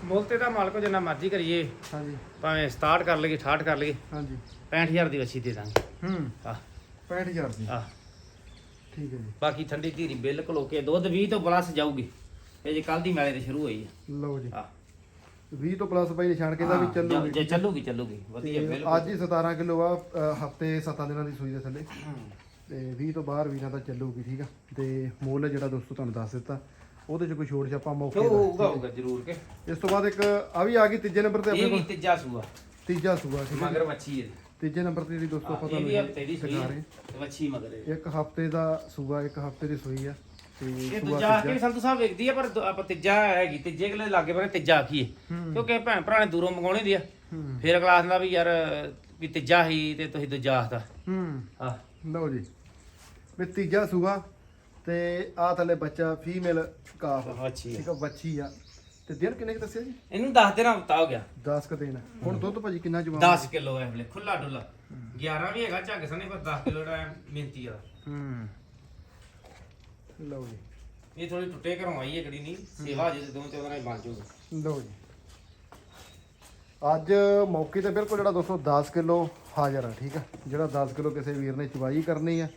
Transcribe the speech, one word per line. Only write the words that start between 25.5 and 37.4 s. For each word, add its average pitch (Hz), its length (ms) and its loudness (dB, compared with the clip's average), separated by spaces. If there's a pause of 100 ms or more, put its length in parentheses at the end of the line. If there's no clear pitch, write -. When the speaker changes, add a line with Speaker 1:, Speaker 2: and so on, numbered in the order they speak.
Speaker 2:
ਦੋਸਤੋ 131 280 -4
ਤੁਹਾਨੂੰ 123 180 -4
ਦੱਸ 110 180 -6
ਦਿੱਤਾ, 127 280 -8 (500)
ਉਹਦੇ 165 180 -2
'ਚ 156 60 -4
ਕੋਈ 151 120 -4
ਛੋਟ 139 240 -2
ਛਾਪਾ 143 240 -4
ਮੌਕੇ 143 260 0
Speaker 1:
ਉਹ 220 40 8
Speaker 2:
ਦਾ, - 60 8
Speaker 1:
ਹੋਊਗਾ, 202 220 6
Speaker 2:
ਠੀਕ 175 100 0
ਆ। 202 60 6
Speaker 1:
ਹੋਊਗਾ 127 220 0
ਜ਼ਰੂਰ 123 320 -4
ਕੇ। 170 140 -8 (320)
Speaker 2:
ਇਸ 165 100 -4
ਤੋਂ 190 120 0
ਬਾਅਦ 196 160 4
ਇੱਕ 202 500 2
ਆ 175 80 4
ਵੀ 233 120 4
ਆ 214 120 10
ਗਈ 214 100 2
ਤੀਜੇ 202 240 2
ਨੰਬਰ 208 200 2
ਤੇ 208 80 2
ਆਪਣੇ 202 120 4
Speaker 1:
ਇਹ 196 40 6
ਵੀ - 60 4
Speaker 2:
ਕੋਲ। 190 120 2
Speaker 1:
ਤੀਜਾ 170 320 2
ਸੂਆ। 123 280 -6 (440)
Speaker 2:
ਤੀਜਾ 180 280 2
ਸੂਆ, 139 340 -4
ਠੀਕ 151 140 -2
ਆ। 180 60 0
Speaker 1:
ਮਗਰ 165 140 2
ਵੱਛੀ 143 360 -4
ਇਹਦੀ। 110 120 -8 (300)
Speaker 2:
ਤੀਜੇ 156 200 -2
ਨੰਬਰ 170 220 -2
ਤੇ 156 100 -8
ਜਿਹੜੀ 160 140 -2
ਦੋਸਤੋ 147 220 -4
Speaker 1:
ਹਾਂ, 147 60 -2
Speaker 2:
ਆਪਾਂ 151 140 -4
Speaker 1:
ਇਹ 156 160 0
ਵੀ 139 60 0
Speaker 2:
ਤੁਹਾਨੂੰ 196 180 2
Speaker 1:
ਹਫ਼ਤੇ 143 160 -6
ਦੀ 165 120 -4
ਸੂਈ - 160 -4
Speaker 2:
ਦਿਖਾ 127 140 -2
ਰਹੇ 139 80 -6
ਹਾਂ। 156 80 -8 (240)
Speaker 1:
ਤੇ 127 120 -14
ਵੱਛੀ 143 280 -6